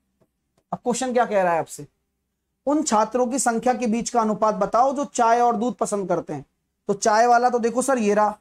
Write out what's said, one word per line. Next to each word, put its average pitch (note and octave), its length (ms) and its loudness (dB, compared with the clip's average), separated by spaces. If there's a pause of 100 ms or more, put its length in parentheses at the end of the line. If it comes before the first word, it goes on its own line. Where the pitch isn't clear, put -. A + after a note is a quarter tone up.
(720)
अब F3+ 60 -6
क्वेश्चन B3 340 -4
क्या A#3+ 140 2
कह G3+ 160 0
रहा F3+ 100 2
है E3 60 0
आपसे? C#3+ 280 -8 (800)
उन D4 160 0
छात्रों A3 440 0
की B3+ 120 -4
संख्या A#3 360 0
के A#3+ 120 -4
बीच A3+ 240 -4
का A#3+ 100 0
अनुपात G#3+ 360 0
बताओ A3 360 0
जो C#4 140 -4
चाय A#3 340 2
और A#3+ 160 2
दूध A3 200 -4
पसंद G3+ 320 -4
करते E3+ 240 -4
हैं। C#3+ 120 -12 (440)
तो G3+ 60 0
चाय G#3+ 320 2
वाला A#3+ 240 4
तो A#3 80 0
देखो A#3 240 0
सर, C4 160 0
ये G#3 160 2
रहा G#3 260 0